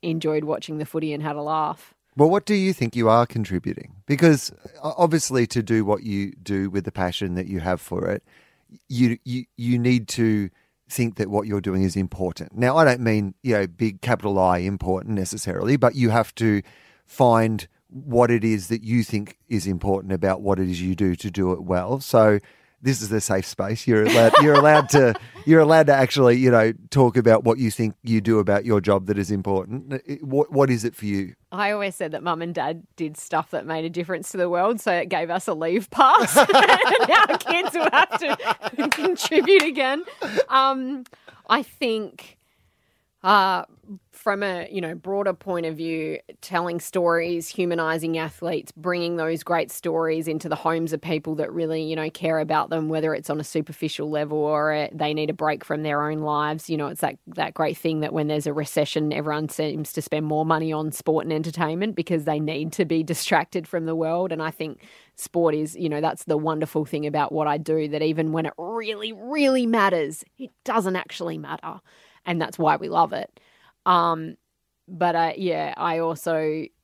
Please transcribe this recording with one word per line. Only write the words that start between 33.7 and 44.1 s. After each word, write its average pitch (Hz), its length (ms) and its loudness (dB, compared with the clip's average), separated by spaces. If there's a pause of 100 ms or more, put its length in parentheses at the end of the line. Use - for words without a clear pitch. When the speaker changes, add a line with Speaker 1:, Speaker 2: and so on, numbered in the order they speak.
Speaker 1:
a 165 40 -6
difference 170 420 -8
to - 40 -10
the 180 140 -2
world, 196 300 0
so 202 120 -4
it 165 160 -2
gave 170 220 -4
us 180 180 -6
a 190 60 -2
leave 170 360 -2
pass. 269 460 4
<laughs> 294 100 8
And 440 640 4 (200)
our - 80 0
kids 349 360 -4
will 320 180 0
have 262 260 4
to 240 720 -4
<laughs> - 20 -2
contribute 330 720 2
again. 285 420 -2 (440)
Um, 262 560 0 (440)
I 247 140 2
think, - 720 -6 (840)
uh, 190 420 2 (480)